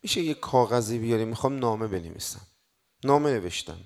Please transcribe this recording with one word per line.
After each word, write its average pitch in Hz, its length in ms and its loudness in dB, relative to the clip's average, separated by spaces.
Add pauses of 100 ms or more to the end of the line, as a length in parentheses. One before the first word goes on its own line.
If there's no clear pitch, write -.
«می‌شه - 180 -2
یه 160 140 0
کاغذی 117 640 2
بیاری؟ 113 260 2
می‌خوام 131 340 -2
نامه 113 280 0
بنویسم.» 95 540 -8 (640)
نامه 143 260 4
نوشتم. 87 560 -4